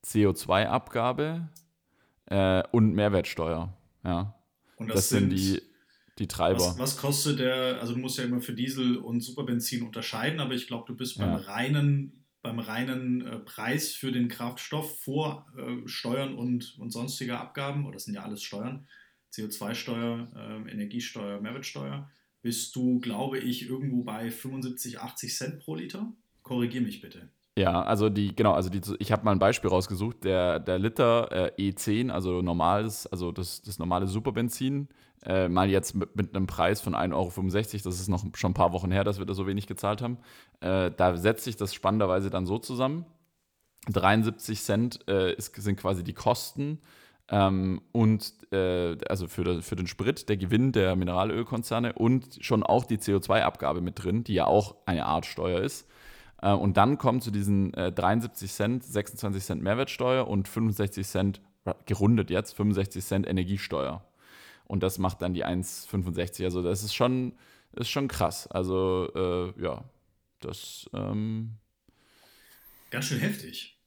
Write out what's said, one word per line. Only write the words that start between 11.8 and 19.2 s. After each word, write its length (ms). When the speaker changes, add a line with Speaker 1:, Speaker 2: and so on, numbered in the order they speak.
Speaker 2:
beim 180
reinen, 680
äh, 140
Preis 520
für 200
den 160
Kraftstoff 720
vor, 460
äh, 300
Steuern 480
und, 440
und 120
sonstiger 500
Abgaben, 440
oder 100
das 100
sind 100
ja 80
alles 200
Steuern, 440